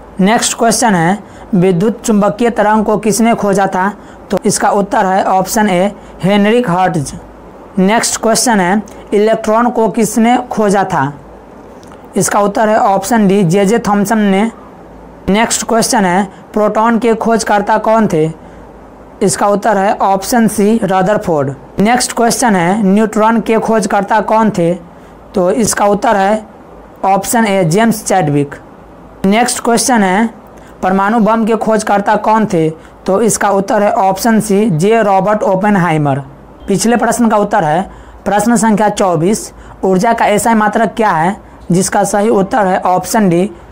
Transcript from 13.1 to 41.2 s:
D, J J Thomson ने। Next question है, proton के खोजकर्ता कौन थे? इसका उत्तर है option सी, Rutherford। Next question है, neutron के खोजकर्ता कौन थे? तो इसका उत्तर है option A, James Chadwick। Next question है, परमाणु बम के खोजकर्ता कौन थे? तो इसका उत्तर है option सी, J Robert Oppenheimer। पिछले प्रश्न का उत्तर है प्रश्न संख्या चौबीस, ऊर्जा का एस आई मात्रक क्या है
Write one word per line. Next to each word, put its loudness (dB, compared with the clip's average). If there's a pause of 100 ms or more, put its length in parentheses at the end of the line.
D, 2
J 2
J 2
Thomson 0
ने। 0 (800)
Next 0
question 0
है, 2 (280)
proton 0
के 2
खोजकर्ता 0
कौन 2
थे? 0 (920)
इसका 0
उत्तर 0
है 0
option 0
सी, 0
Rutherford। 0 (280)
Next 0
question 0
है, 0
neutron 2
के 0
खोजकर्ता 0
कौन 0
थे? 0 (600)
तो 2
इसका 0
उत्तर 2
है 0 (600)
option 0
A, 0
James 0
Chadwick। 0 (720)
Next 0
question 0
है, 0 (540)
परमाणु 0
बम 2
के 0
खोजकर्ता 0
कौन 2
थे? 0 (380)
तो 0
इसका 0
उत्तर 0
है 2
option 0
सी, 0
J 2
Robert 0
Oppenheimer। 0 (460)
पिछले 0
प्रश्न 0
का 2
उत्तर 0
है 0 (420)
प्रश्न 0
संख्या 2
चौबीस, -2 (320)
ऊर्जा 2
का 0
एस 0
आई 2
मात्रक 0
क्या 0
है 0 (340)